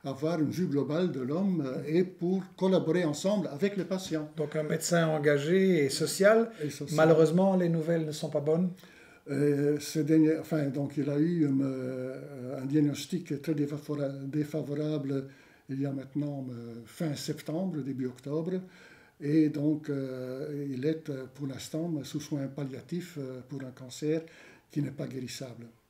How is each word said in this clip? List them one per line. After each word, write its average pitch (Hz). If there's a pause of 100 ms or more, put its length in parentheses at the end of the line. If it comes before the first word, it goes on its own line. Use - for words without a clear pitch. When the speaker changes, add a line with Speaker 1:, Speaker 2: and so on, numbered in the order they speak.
Speaker 1:
avoir 147
une 143
vue 160
globale 147
de 135
l'homme, 165
euh, 131
et 160
pour 185 (120)
collaborer 180
ensemble 175
avec 170
les 185
patients. 160
Speaker 2:
Donc 151
un 156
médecin 165
engagé 156
et 131
social. 226 (120)
Speaker 1:
Et 147
social. 147
Speaker 2:
Malheureusement, 160
les 175
nouvelles 165
ne 151
sont 151
pas 151
bonnes. 165 (640)
Speaker 1:
Euh, 143
ces 156
derniers, 156
enfin, 151
donc 143
il 143
a 143
eu, 160
euh, 131
un 127
diagnostic 147
très 160
défavora-, 143 (160)
défavorable 143 (420)
il 135
y 143
a 139
maintenant, 135
euh, 117
fin 147
septembre, 156
début 127
octobre. 160 (580)
Et 151
donc, 151
euh, 135
il 127
est, 156
euh, 131
pour 143
l'instant, 156 (120)
sous 147
soins 147
palliatifs, 139
euh, 131
pour 135
un 127
cancer 151 (480)
qui 147
n'est 135
pas 139
guérissable. 123 (240)